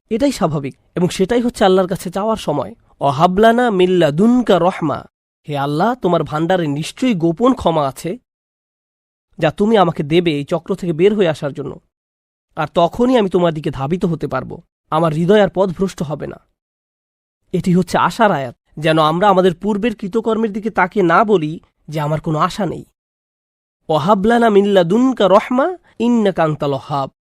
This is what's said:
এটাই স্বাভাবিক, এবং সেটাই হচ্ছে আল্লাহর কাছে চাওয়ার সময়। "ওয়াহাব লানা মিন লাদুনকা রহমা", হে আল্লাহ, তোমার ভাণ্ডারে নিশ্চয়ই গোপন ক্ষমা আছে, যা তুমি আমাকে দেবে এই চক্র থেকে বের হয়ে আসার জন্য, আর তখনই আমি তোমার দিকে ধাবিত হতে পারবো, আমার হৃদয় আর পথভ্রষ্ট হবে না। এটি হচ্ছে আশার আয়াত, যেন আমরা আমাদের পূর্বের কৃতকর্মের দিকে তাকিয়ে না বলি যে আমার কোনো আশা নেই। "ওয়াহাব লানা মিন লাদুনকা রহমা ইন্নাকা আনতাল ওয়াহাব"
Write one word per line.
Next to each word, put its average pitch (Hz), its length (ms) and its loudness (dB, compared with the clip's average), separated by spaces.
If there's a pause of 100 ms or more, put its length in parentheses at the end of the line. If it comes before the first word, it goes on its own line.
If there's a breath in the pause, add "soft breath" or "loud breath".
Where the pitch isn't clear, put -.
(100)
এটাই 240 220 0
স্বাভাবিক, 139 440 -4 (180)
এবং 175 140 0
সেটাই 233 320 0
হচ্ছে 233 240 -2
আল্লাহর 185 240 2
কাছে 180 220 -8
চাওয়ার 208 260 -4
সময়। 156 380 -6 (260)
"ওয়াহাব 156 380 2
লানা 233 320 4
মিন 180 200 2
লাদুনকা 185 680 2
রহমা", 165 460 -2 (440)
হে 143 100 -6
আল্লাহ, 151 360 -2
তোমার 175 280 -2
ভাণ্ডারে 156 440 -2
নিশ্চয়ই 156 480 -4
গোপন 170 400 0
ক্ষমা 160 340 -2
আছে, 214 300 -10 (1200)
যা 156 120 0
তুমি 214 260 0
আমাকে 175 260 2
দেবে 165 300 0
এই 143 120 -4
চক্র 175 300 -6
থেকে 175 180 -6
বের 185 220 2
হয়ে 196 140 0
আসার 143 240 -6
জন্য, - 280 -12 (760)
আর 156 180 -4
তখনই 240 420 2
আমি 208 120 2
তোমার 175 260 2
দিকে 156 160 -6
ধাবিত 139 340 -4
হতে 156 220 -2
পারবো, 127 360 -8 (280)
আমার 156 220 0
হৃদয় 180 300 4
আর 185 120 2
পথভ্রষ্ট 190 480 -2
হবে 143 240 -8
না। - 140 -12 (1120)
এটি 180 200 0
হচ্ছে 180 260 0
আশার 185 340 2
আয়াত, 139 240 -4 (220)
যেন 160 200 0
আমরা 165 300 2
আমাদের 185 260 4
পূর্বের 208 400 -4
কৃতকর্মের 220 580 -4
দিকে 208 180 -6
তাকিয়ে 185 320 -2
না 175 220 4
বলি 170 360 0 (280)
যে 151 120 -6
আমার 151 200 -2
কোনো 156 180 -4
আশা 180 280 -2
নেই। 139 180 -8 (1040)
"ওয়াহাব 180 360 0
লানা 233 260 2
মিন 202 160 4
লাদুনকা 208 600 2
রহমা 262 480 2 (220 soft breath)
ইন্নাকা 220 460 0
আনতাল 151 260 -2
ওয়াহাব" 139 400 -6 (100)